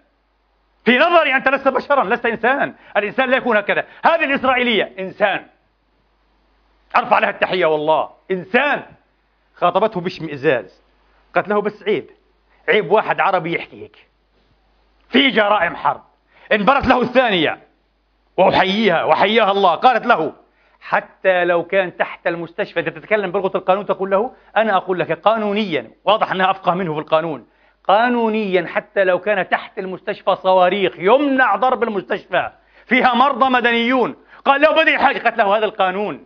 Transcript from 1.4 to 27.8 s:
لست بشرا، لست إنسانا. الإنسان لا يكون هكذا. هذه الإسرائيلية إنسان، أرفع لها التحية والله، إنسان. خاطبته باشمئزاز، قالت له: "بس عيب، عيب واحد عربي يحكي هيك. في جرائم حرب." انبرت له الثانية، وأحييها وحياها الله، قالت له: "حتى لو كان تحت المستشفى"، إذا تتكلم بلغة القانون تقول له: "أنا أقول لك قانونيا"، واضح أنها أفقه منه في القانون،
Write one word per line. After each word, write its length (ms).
لست 200
بشرا، 360
لست 220
إنسانا. 480
الإنسان 320
لا 80
يكون 200
هكذا. 280
هذه 180
الإسرائيلية 760
إنسان، 460
أرفع 240
لها 100
التحية 360
والله، 440
إنسان. 520
خاطبته 460
باشمئزاز، 800
قالت 120
له: 140
"بس 220
عيب، 260
عيب 220
واحد 280
عربي 360
يحكي 280
هيك. 240
في 200
جرائم 460
حرب." 260
انبرت 360
له 140
الثانية، 580
وأحييها 680
وحياها 480
الله، 240
قالت 300
له: 280
"حتى 640
لو 180
كان 340
تحت 300
المستشفى"، 520
إذا 100
تتكلم 420
بلغة 260
القانون 280
تقول 260
له: 200
"أنا 200
أقول 220
لك 120
قانونيا"، 800
واضح 280
أنها 200
أفقه 220
منه 200
في 60
القانون، 480